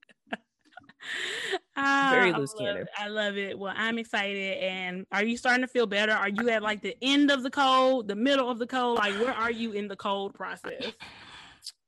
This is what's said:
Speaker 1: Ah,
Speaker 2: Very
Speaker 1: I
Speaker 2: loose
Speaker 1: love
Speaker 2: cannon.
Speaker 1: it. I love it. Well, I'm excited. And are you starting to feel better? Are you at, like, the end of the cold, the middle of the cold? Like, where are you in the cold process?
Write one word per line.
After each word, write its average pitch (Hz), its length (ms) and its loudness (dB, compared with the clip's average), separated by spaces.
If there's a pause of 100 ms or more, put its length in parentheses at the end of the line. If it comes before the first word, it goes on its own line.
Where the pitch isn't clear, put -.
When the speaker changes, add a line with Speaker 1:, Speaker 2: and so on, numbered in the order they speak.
(1800)
Speaker 1:
Ah, 277 320 4
Speaker 2:
Very 185 220 6
Speaker 1:
I 151 60 0
Speaker 2:
loose 139 160 -4
Speaker 1:
love - 120 -14
Speaker 2:
cannon. 95 160 -4
Speaker 1:
it. - 60 -10 (100)
I 208 100 -6
love 208 280 -2
it. 196 220 -6
Well, 196 180 -8
I'm 226 220 -2
excited. 202 600 -4
And 185 540 -4
are 202 120 2
you 233 120 0
starting 247 240 2
to 254 80 -2
feel 240 180 2
better? 208 260 2
Are 202 160 2
you 214 200 0
at, 226 140 2
like, 214 200 -2
the 190 200 -6
end 277 280 6
of 269 120 2
the 262 80 -2
cold, 262 580 4
the 202 80 -2
middle 262 340 2
of 240 80 -4
the 240 80 -4
cold? 247 320 0
Like, 202 220 2
where 254 140 0
are 226 160 -2
you 226 220 -4
in 202 160 -4
the 196 80 -10
cold 196 380 -4
process? 185 580 -10 (960)